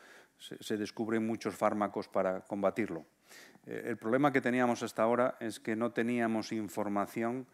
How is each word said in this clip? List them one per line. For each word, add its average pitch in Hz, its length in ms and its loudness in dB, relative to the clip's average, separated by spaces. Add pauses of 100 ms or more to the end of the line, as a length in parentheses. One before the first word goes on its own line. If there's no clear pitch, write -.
(400)
se, - 240 -14
se 113 140 -4
descubren 110 480 -2
muchos 110 300 -4
fármacos 104 520 0
para 95 340 0
combatirlo. 95 640 -2 (600)
Eh, 113 200 -8
el 117 120 -4
problema 131 340 2
que 131 100 2
teníamos 123 420 2
hasta 113 200 0
ahora 120 360 4
es 113 200 -6
que 113 160 -2
no 117 160 0
teníamos 117 600 0
información 110 1040 -2